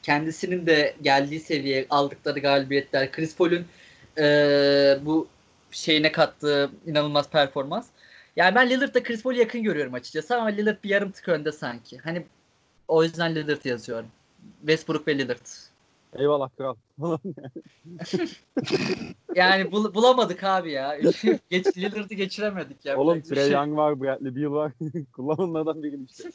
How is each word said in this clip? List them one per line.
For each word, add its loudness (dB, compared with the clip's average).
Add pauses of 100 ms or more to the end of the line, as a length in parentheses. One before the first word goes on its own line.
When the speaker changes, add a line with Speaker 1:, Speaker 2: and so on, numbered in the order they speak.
Speaker 1:
kendisinin -2
de 4
geldiği 2
seviye, -2
aldıkları 0
galibiyetler, 0
Chris -6
Paul'un, 2 (520)
e, 4 (760)
bu 0 (440)
şeyine 2
kattığı 2 (140)
inanılmaz 0
performans. 0 (480)
Yani 4
ben 6
Lillard'da 2
Chris -6
Paul'u -2
yakın 0
görüyorum -2
açıkçası -6
ama 0
Lillard -2
bir -8
yarım 0
tık -10
önde 0
sanki. -12
Hani -8 (600)
o 4
yüzden -2
Lillard -4
yazıyorum. -6 (520)
Westbrook -2
ve 0
Lillard. -6 (680)
Speaker 2:
Eyvallah 0
kral. -6 (240)
<laughs> -4 (2250)
Speaker 1:
Yani 4
bul-, -2
bulamadık 2
abi -2
ya. -6
<laughs> 0
Geç-, 0
Lillard'ı -6
geçiremedik -8
ya. -2
Speaker 2:
Oğlum 4
Speaker 1:
Yapacak -8
bir -4
Speaker 2:
Trey 2
Speaker 1:
şey 4
Speaker 2:
Young 0
var, 2
Bradley -4
Beal -4
var. -2 (220)
<laughs> -10
Kullan -4
onlardan -4
birini -8
işte. -18